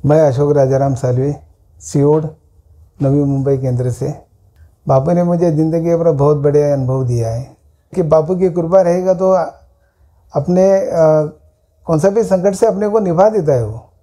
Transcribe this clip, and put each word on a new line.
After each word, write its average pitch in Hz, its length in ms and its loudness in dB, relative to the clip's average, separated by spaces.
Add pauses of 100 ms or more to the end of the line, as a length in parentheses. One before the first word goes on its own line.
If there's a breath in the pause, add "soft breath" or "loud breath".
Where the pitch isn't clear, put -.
मैं 151 140 4
अशोक 143 360 0
राजाराम 135 380 0
सालवी, 127 400 -4 (460)
सियोड़, 151 440 0 (760)
नवी 143 220 0
मुंबई 139 340 -2
केंद्र 123 320 -4
से। 139 240 -6 (760)
बापू 139 240 2
ने 175 100 2
मुझे 175 300 0
ज़िंदगी 165 420 0
पर 165 180 2
बहुत 147 240 2
बड़े 147 340 0
अनुभव 131 340 -2
दिया 117 260 -4
है 120 260 -10 (380)
कि 185 80 -2
बापू 160 340 0
की 180 140 0
कृपा 170 300 2
रहेगा 180 340 0
तो 190 180 0 (1040)
अपने, 180 460 2
अ, - 100 -6 (960)
कौन 160 120 0
सा 175 100 2
भी 208 160 0
संकट 190 300 0
से 226 120 0
अपने 208 220 -2
को 214 120 0
निभा 185 280 2
देता 180 240 0
है 120 140 -2
वो। 110 240 -14 (120)